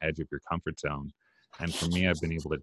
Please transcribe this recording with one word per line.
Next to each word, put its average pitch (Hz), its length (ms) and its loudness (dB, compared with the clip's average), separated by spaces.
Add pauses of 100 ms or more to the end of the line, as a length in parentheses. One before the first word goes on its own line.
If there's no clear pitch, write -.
edge 78 180 0
of 80 120 -4
your 71 100 -4 (100)
comfort 82 300 -2
zone. 71 320 -4 (480)
And 85 140 -2
for - 140 -2
me, 90 200 4
I've 82 120 4
been 80 120 0
able 80 180 -2
to 76 120 2